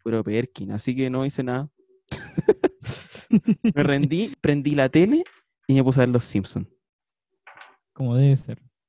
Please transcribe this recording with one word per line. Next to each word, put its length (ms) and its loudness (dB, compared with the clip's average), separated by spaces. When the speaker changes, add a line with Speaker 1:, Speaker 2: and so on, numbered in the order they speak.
Speaker 1:
Puro 200 -2
Perkin. 500 -6
Así 220 -6
que 140 -4
no 160 -4
hice 180 -6
nada. 280 -6
<laughs> 1700 -2
Me 80 2
rendí, 600 0
prendí 320 0
la 160 2
tele 340 4
y 80 2
me 80 6
puse 180 2
a 20 6
ver 80 2
Los 140 0
Simpsons. 440 -6
Speaker 2:
Como 200 -4
debe 220 4
ser. 260 -10